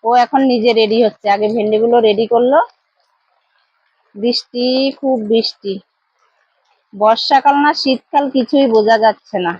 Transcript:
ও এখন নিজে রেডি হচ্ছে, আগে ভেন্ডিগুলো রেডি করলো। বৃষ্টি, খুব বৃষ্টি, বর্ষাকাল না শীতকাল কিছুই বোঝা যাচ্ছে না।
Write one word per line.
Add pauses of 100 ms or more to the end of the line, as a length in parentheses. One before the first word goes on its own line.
ও (160)
এখন (120)
নিজে (100)
রেডি
হচ্ছে,
আগে (100)
ভেন্ডিগুলো (120)
রেডি
করলো। (1600)
বৃষ্টি, (320)
খুব (140)
বৃষ্টি, (1160)
বর্ষাকাল
না (120)
শীতকাল (100)
কিছুই
বোঝা
যাচ্ছে (100)
না।